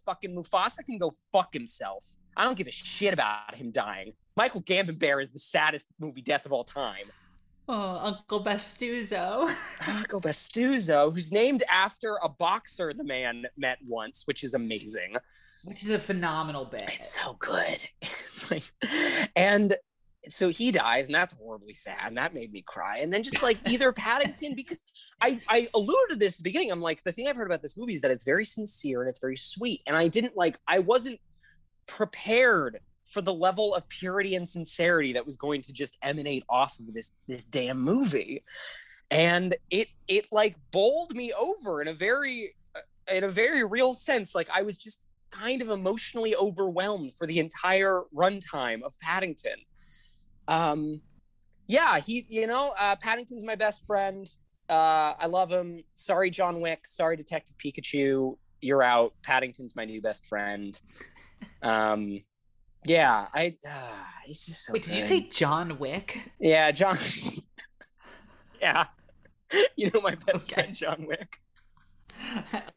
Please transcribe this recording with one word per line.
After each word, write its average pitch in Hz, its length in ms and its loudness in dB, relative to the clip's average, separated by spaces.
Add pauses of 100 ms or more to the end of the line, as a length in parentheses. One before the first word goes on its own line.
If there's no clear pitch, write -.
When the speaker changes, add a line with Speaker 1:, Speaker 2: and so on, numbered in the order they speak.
Speaker 1:
Fucking 180 280 -6
Mufasa 190 500 0
can 240 140 -8
go 170 140 -2 (200)
fuck 185 200 4
himself. 113 520 -8 (320)
I 185 80 2
don't 254 120 0
give 180 100 -4
a 123 60 -12
shit - 420 -2
about 107 400 -2
him 120 160 -10
dying. 104 420 -4 (240)
Michael 220 260 2
Gambon 180 360 0
Bear 143 220 2
is 131 100 -6
the 135 80 -14
saddest 151 480 0 (140)
movie 135 220 -10
death 135 240 0
of 139 60 -4
all 123 120 0
time. 104 400 -6 (640)
Speaker 2:
Oh, 202 340 -4
Uncle 208 400 -4
Bestuzo. 214 1120 -4 (160)
<laughs> - 160 -10
Speaker 1:
Uncle 208 340 -4
Bestuzo, 160 960 2
who's 165 160 -4
named 226 400 4
after 202 540 0
a 160 40 0
boxer 170 640 -2
the 277 120 -8
man 123 400 -4 (120)
met 127 300 -2
once, 113 400 -6
which - 160 -4
is 131 120 -6
amazing. 107 600 -4 (500)
Speaker 2:
Which 196 200 -14
is 208 60 -4
a 208 100 2
phenomenal 156 640 -4
bit. - 240 -8
Speaker 1:
It's - 260 -4
so - 240 -6
good. - 540 -2
<laughs> - 100 -18
It's - 480 -10
like, 160 140 -2 (720)
and 202 400 6 (520)
so 180 200 2
he 226 240 0
dies, 127 340 4
and 143 80 -4
that's 180 200 2
horribly 107 400 -14
sad, 95 340 -8
and 113 100 -6
that 165 160 -2
made 117 180 -10
me 98 140 -12
cry. 101 320 -6
And 160 140 -2
then 214 100 2
just, - 220 0
like, 226 140 2 (100)
either 254 240 4
<laughs> - 120 -6
Paddington, 285 520 -2
because 269 260 -12 (380)
I, 240 280 4
I 233 260 4
alluded 320 360 4
to 302 60 -2
this 202 180 2
at - 40 -8
the - 120 -12
beginning. 262 220 0
I'm 170 100 -4
like, 165 220 -2
the 180 80 -2
thing 240 160 -4
I've 277 80 -2
heard 226 100 -4
about 175 160 -2
this 147 160 -12
movie 233 160 -6
is 143 60 -4
that 135 100 4
it's 123 140 0
very 175 200 2
sincere 151 580 -4
and 131 60 -2
it's 127 120 -8
very 131 160 -4
sweet. 214 500 -6
And 147 100 0
I 165 120 4
didn't, 226 280 0
like, 170 300 2
I 180 140 4
wasn't 233 400 2 (640)
prepared 208 960 2 (300)
for 208 100 -4
the 190 140 0
level 185 400 2
of 175 140 -4
purity 190 460 -2
and 175 140 -4
sincerity 165 640 2
that 120 140 -2
was 139 100 -8
going 147 260 -2
to 139 100 -14
just 139 300 -8
emanate 143 460 -2
off 127 320 2
of 113 140 -14
this, 113 180 -10 (160)
this 123 160 -8
damn 127 360 -2
movie. 143 600 0 (680)
And 170 440 4 (160)
it, 208 180 0 (200)
it, 202 240 2
like, 214 240 4 (160)
bowled 269 420 2
me 240 240 -6
over 220 440 -2
in 151 60 -4
a 160 60 -6
very, 240 600 -2 (180)
uh, - 60 -12 (340)
in 185 100 2
a 196 40 2
very 240 340 2
real 240 320 2
sense. 240 400 -2
Like, 170 180 -2
I 185 100 2
was 202 160 -4
just - 220 -14 (300)
kind 240 300 -4
of 233 80 -6
emotionally 214 680 -2
overwhelmed 185 800 0
for 170 120 -6
the 165 140 0
entire 185 640 2 (140)
runtime 151 640 0
of 139 180 -10
Paddington. 165 580 -2 (920)
Um, 151 520 0 (680)
yeah, 254 340 4
he, 226 280 -6
you 220 180 0
know, 254 320 0
uh, 202 180 2
Paddington's 226 480 -4
my 220 100 -4
best 208 320 -2
friend. 196 400 -2 (420)
Uh, 160 500 4
I 165 80 -2
love 180 240 2
him. 175 320 -2 (120)
Sorry, 185 360 2
John 175 300 0
Wick. 165 260 -4
Sorry, 165 300 2
Detective 156 400 -8
Pikachu. 139 800 0 (240)
You're 135 220 4
out. 120 400 6
Paddington's 127 540 0
my 117 80 -6
new 110 180 -10
best 107 240 -4
friend. 101 520 -6 (840)
Um, 107 580 2 (640)
yeah, 131 500 6
I, 165 220 0 (100)
uh, 147 40 -12 (560)
he's 147 200 -8
just - 200 -12
so 220 80 -6
Speaker 2:
Wait, 226 80 0
did 165 120 -6
you 202 60 0
Speaker 1:
good. 208 80 -2
Speaker 2:
say 370 120 8 (100)
John 156 480 2
Wick? 143 600 -6
Speaker 1:
Yeah, 156 340 6
John. 180 300 4
<laughs> - 60 -2 (1500)
Yeah. 160 260 2 (920)
You 208 160 2
know 220 80 6
my 190 140 2
best 180 360 0
Speaker 2:
Okay. - 120 -8
Speaker 1:
friend, 202 120 -4
John 156 320 -4
Wick. 160 320 -8 (800)
Speaker 2:
<laughs> 233 460 -8 (140)